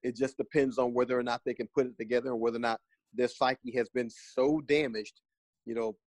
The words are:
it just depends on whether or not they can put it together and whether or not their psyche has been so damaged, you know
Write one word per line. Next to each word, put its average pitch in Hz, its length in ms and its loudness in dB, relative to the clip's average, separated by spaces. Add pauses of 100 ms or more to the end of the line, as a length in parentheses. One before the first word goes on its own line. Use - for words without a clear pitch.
it 123 120 -4
just 127 220 -4
depends 131 400 0
on 123 160 0
whether 123 240 2
or 123 60 0
not 120 220 -2
they 123 80 -2
can 113 200 -6
put 135 120 4
it 123 120 -10
together 120 340 0
and 117 80 -2
whether 117 180 0
or 117 40 -4
not 117 180 0 (340)
their 120 140 2
psyche 127 480 0
has 117 140 0
been 120 200 -2
so 147 580 0
damaged, 127 540 -2 (440)
you 117 80 -8
know 113 220 -2 (140)